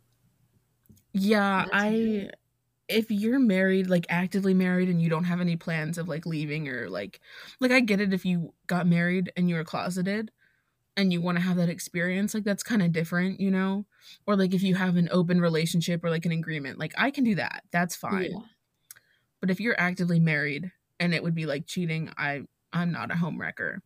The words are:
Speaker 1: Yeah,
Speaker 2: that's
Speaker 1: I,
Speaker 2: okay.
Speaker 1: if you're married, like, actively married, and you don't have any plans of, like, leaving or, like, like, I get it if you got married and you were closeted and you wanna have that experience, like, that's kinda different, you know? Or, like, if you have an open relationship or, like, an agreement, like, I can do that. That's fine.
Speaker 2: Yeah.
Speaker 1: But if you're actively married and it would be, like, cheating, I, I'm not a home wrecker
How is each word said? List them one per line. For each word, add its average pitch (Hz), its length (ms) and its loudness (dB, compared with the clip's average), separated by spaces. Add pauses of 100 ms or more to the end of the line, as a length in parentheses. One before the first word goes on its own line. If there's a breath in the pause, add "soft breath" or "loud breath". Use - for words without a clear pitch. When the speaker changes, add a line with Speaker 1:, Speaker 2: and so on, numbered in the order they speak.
(1120)
Speaker 1:
Yeah, 196 540 2
Speaker 2:
that's - 60 -10
Speaker 1:
I, 202 180 2
Speaker 2:
okay. 220 400 0 (580)
Speaker 1:
if 220 220 0
you're 220 300 2
married, 190 480 4
like, 175 200 4
actively 185 460 2
married, 185 340 4
and 170 140 2
you 165 80 2
don't 165 140 0
have 175 160 0
any 175 160 0
plans 165 420 -4
of, 170 100 -6
like, 156 180 -6
leaving 156 420 -4
or, 117 220 -6
like, 92 300 -8 (400 loud breath)
like, 254 120 2
I 262 80 6
get 208 200 2
it 202 140 0
if 185 100 -2
you 175 300 -2 (120)
got 175 200 0
married 175 500 2
and 180 120 2
you 170 80 0
were 160 80 -4
closeted 185 680 -4 (640)
and 196 160 2
you 175 100 0
wanna 175 180 0
have 180 180 0
that 175 120 2
experience, 185 640 -2
like, 214 100 -4
that's 202 200 -2
kinda 202 240 2
different, 175 520 0
you 196 100 0
know? 190 360 0 (400 loud breath)
Or, 208 100 2
like, 190 180 2
if 185 80 2
you 185 140 2
have 185 200 2
an 170 160 4
open 175 280 4
relationship 165 640 0
or, 170 60 0
like, 165 160 -2
an 170 60 0
agreement, 156 460 -6
like, 156 200 -6
I 240 140 0
can 277 120 0
do 220 120 2
that. - 360 -4
That's 175 240 0
fine. - 360 -4
Speaker 2:
Yeah. - 140 -12 (920 soft breath)
Speaker 1:
But 185 100 0
if 185 100 -2
you're 226 200 0
actively 175 400 2
married 147 520 0 (280)
and 175 140 0
it - 80 -2
would 170 120 -2
be, 160 120 -4
like, 151 200 -4
cheating, 160 520 -4
I, 143 240 -4 (300)
I'm 175 200 0
not 113 180 -4
a - 60 -2
home 170 240 -4
wrecker 82 460 -8